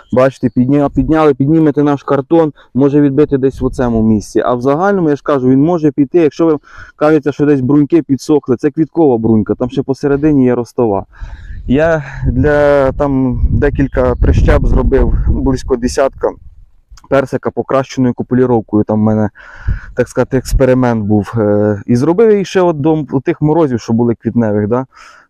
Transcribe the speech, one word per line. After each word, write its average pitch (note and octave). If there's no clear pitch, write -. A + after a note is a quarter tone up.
Бачите, C3
підня-, C3+
підняли, D3
піднімете D3
наш C#3+
картон, D3
може C#3
відбити C#3+
десь B2+
в B2+
оцьому A#2+
місці. A2
А A#2+
в B2
загальному, E3
я C#3+
ж -
кажу, C3+
він C3+
може D#3
піти, C#3+
якщо E3
ви D#3
кажете, D3+
що D3
десь C#3+
бруньки C#3+
підсохли. C3+
Це D3
квіткова D3
брунька, A2
там B2
ще C#3
посередині C#3
є B2
ростова. A2+
Я D3+
для, C#3+
там C3
декілька C3+
прищеп -
зробив, B2
близько B2+
десятка, B2
персика C3+
покращеною B2+
купуліровкою. A#2+
Там G#2+
в -
мене, G#2+
так B2
сказати, B2+
експеримент B2+
був. G#2
Е, G#2
і B2
зробив F#3
їх F#3
ще -
от F3
до, D#3
до C3+
тих D#3+
морозів, D3+
що -
були A#2
квітневих. G#2+
Да? B2